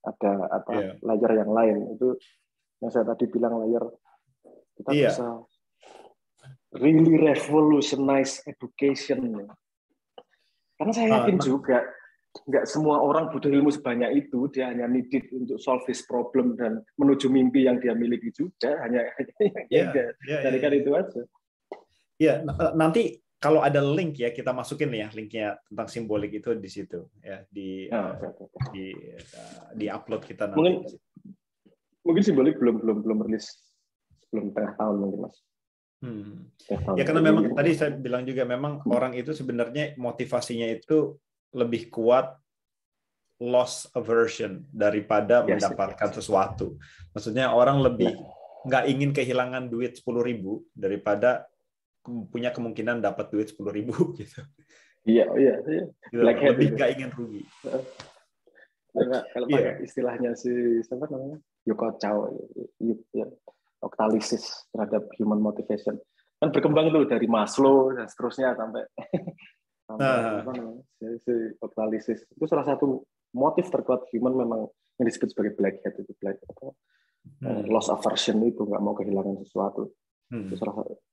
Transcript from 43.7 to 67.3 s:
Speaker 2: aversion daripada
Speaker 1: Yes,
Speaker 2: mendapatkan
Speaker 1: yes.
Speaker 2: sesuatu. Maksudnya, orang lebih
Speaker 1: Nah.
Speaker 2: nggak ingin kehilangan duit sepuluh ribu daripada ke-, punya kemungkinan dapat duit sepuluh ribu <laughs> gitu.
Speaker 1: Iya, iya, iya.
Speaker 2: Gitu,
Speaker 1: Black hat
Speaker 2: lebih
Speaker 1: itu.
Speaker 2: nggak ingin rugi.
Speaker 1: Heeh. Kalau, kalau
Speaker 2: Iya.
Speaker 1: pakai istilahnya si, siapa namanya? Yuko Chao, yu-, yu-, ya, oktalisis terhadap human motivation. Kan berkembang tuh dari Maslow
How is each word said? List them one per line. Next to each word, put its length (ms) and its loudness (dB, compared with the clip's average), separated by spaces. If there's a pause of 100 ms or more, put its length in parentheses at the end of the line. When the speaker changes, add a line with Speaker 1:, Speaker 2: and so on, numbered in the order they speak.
Speaker 2:
aversion 760 0
daripada 760 4
Speaker 1:
Yes, 160 2
Speaker 2:
mendapatkan 500 -2
Speaker 1:
yes. 80 -6
Speaker 2:
sesuatu. 640 -2 (320)
Maksudnya, 400 -2
orang 320 6
lebih 300 4
Speaker 1:
Nah. 180 -12 (320)
Speaker 2:
nggak 260 2
ingin 240 2
kehilangan 540 -2
duit 280 -4
sepuluh 280 -4
ribu 480 -4
daripada 800 0 (500)
ke-, 260 -12
punya 240 -4
kemungkinan 480 -4
dapat 320 -4
duit 180 -2
sepuluh 220 -8
ribu 240 -6
<laughs> 220 0
gitu. 260 -16 (600)
Speaker 1:
Iya, 300 6
iya, 280 6
iya. 240 -4 (200)
Speaker 2:
Gitu, 160 -6
Speaker 1:
Black 180 6
hat 100 4
Speaker 2:
lebih 180 6
Speaker 1:
itu. 80 2
Speaker 2:
nggak 180 2
ingin 200 -8
rugi. 300 -10 (200)
Speaker 1:
Heeh. 220 -6 (1080)
Kalau, 360 0
kalau 180 -6
Speaker 2:
Iya. 100 2 (160)
Speaker 1:
pakai 100 -6
istilahnya 500 -4
si, 180 -6 (300)
siapa 260 -6
namanya? 320 -10 (240)
Yuko 240 -2 (100)
Chao, 320 -2
yu-, 420 -12 (100)
yu-, 320 -2
ya, 140 -4 (540)
oktalisis 640 0 (240)
terhadap 440 -4
human 240 0
motivation. 600 -4 (400)
Kan 120 0
berkembang 400 4
tuh 140 4
dari 220 0
Maslow 640 4